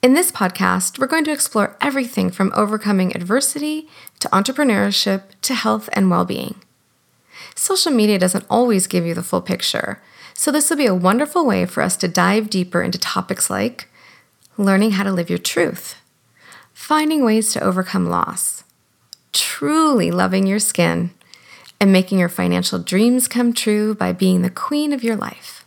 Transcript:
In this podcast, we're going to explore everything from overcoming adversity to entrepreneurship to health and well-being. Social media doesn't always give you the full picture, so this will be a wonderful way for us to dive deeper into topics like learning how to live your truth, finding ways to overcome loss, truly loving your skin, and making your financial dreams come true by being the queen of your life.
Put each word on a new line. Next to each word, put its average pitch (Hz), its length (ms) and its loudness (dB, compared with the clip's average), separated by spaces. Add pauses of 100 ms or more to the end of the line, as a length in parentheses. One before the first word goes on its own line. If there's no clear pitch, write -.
In 254 140 6
this 349 160 2
podcast, 185 680 -2
we're 262 80 0
going 320 160 0
to 311 80 -2
explore 214 480 -2
everything 254 500 -2
from 190 240 -2
overcoming 208 640 0
adversity 285 720 -4 (320)
to - 80 -6
entrepreneurship 202 960 0 (200)
to 262 120 -2
health 220 380 -2
and 190 160 2
well-being. - 540 -2 (920)
Social 370 340 0
media 214 260 4
doesn't 185 320 0
always 220 380 4
give 180 180 0
you 170 80 -2
the 175 120 -6
full 180 180 -2
picture, - 580 -4 (340)
so - 180 -2
this 294 180 2
will 330 60 0
be 285 100 2
a 196 80 2
wonderful 247 500 2
way 190 220 2
for - 160 -4
us 185 140 0
to 190 100 -4
dive 190 420 2
deeper 180 320 -2
into 180 160 -4
topics - 540 -4
like 214 380 -6 (680)
learning 196 360 2
how 190 100 -2
to 196 100 -2
live 175 160 -2
your 175 100 -2
truth, - 580 -4 (760)
finding 311 520 0
ways 220 280 2
to - 80 -4
overcome 180 480 0
loss, - 540 -4 (680)
truly 285 800 2
loving 185 340 2
your 196 140 0
skin, 170 500 0 (680)
and 196 120 6
making 185 280 4
your 175 80 2
financial 180 500 0
dreams 226 480 2
come 240 260 0
true 214 440 0
by 185 160 -2
being 185 300 2
the 180 80 0
queen 294 420 -2
of 262 100 -4
your 226 140 -2
life. - 400 -10 (100)